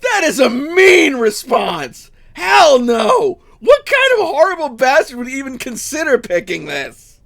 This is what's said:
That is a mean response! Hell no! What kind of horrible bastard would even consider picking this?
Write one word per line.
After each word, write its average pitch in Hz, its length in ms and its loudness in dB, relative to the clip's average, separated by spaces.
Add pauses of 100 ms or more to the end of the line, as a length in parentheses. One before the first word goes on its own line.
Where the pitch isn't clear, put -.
That 427 240 -2
is 302 140 -2
a 254 120 2
mean 330 640 2
response! 208 920 -4 (240)
Hell 359 440 4
no! 226 600 0 (200)
What 554 260 4
kind 523 340 2
of 381 60 0
horrible 330 440 0
bastard 254 480 0
would 240 100 -10
even 269 300 -10
consider 269 600 -4
picking 170 480 -4
this? 139 600 -12